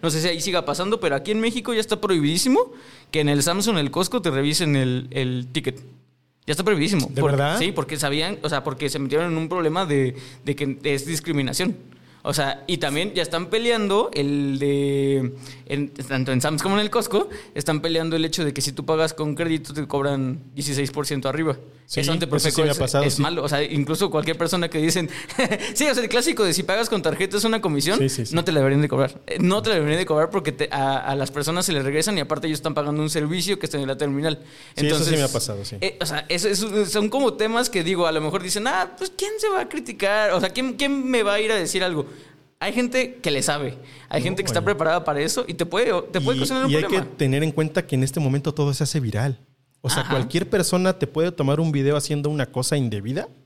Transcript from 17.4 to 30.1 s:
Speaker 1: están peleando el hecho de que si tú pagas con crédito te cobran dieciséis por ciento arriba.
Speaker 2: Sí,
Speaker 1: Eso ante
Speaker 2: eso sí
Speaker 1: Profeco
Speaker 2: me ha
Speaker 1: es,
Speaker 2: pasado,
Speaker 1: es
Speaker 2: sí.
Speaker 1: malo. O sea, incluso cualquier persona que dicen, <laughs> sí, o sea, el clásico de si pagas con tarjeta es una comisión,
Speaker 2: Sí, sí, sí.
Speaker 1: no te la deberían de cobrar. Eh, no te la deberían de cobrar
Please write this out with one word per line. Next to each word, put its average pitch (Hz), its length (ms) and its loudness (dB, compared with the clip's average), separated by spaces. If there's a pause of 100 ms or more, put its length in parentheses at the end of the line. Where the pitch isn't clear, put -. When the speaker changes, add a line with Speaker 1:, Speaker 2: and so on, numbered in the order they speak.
Speaker 1:
están 156 280 -2
peleando 165 340 0
el 160 100 2
hecho 160 180 -2
de 147 80 0
que 139 100 -4
si 139 100 -2
tú 135 120 -8
pagas 160 300 2
con 151 220 -2
crédito 160 400 -2
te 143 120 -4
cobran 139 520 0 (160)
dieciséis 139 360 -2
por 147 140 -4
ciento 135 240 -4
arriba. 147 260 0 (320)
Speaker 2:
Sí, - 120 -4
Speaker 1:
Eso 139 140 0
ante 175 120 0
Speaker 2:
eso 147 140 0
sí - 20 0
Speaker 1:
Profeco 156 220 2
Speaker 2:
me 151 60 4
ha - 20 4
Speaker 1:
es, - 80 0
Speaker 2:
pasado, 139 240 2
Speaker 1:
es 143 100 2
Speaker 2:
sí. 143 80 0
Speaker 1:
malo. 156 220 0
O 151 40 -2
sea, 147 140 0
incluso 156 480 0
cualquier 160 300 0
persona 170 320 0
que 160 80 -2
dicen, 160 280 2 (300)
<laughs> 220 380 -2
sí, 302 100 2
o 285 80 4
sea, 254 80 0
el 226 80 -2
clásico 240 340 2
de 180 120 4
si 185 80 -2
pagas 220 260 0
con 190 140 0
tarjeta 185 340 0
es 202 60 0
una 220 180 2
comisión, 156 380 2
Speaker 2:
Sí, 135 100 4
sí, 127 160 -4
sí. - 80 -8
Speaker 1:
no 170 100 2
te 180 80 0
la 156 100 4
deberían 139 200 4
de 147 80 2
cobrar. 127 380 0
Eh, - 120 -6
no 185 220 4
te 220 80 -2
la 208 60 4
deberían 151 240 2
de 185 80 -2
cobrar 160 240 4